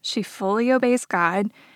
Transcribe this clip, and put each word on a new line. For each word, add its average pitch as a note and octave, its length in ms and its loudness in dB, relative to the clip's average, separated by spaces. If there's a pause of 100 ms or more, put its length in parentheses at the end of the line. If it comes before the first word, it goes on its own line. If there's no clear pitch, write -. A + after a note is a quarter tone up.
She - 220 -4
fully A3 480 0
obeys B3+ 340 2
God. F#3 460 0 (240)